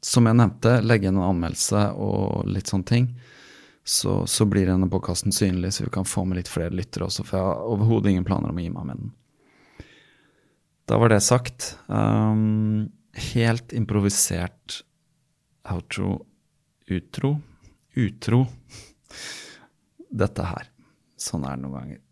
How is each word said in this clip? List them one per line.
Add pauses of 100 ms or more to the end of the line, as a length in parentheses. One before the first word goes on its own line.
som
jeg
nevnte,
legge
inn
en
anmeldelse (100)
og
litt
sånne
ting, (760)
så,
så
blir
denne
podcasten
synlig,
så
vi
kan
få
med
litt
flere
lyttere
også,
for
jeg
har
overhodet
ingen
planer
om
å
gi
meg
med
den. (1800)
Da
var
det
sagt. (180)
Ehm, (460)
helt
improvisert (880)
outro, (680)
utro, (540)
utro. (1700)
Dette
her. (500)
Sånn
er
det
noen
ganger. (120)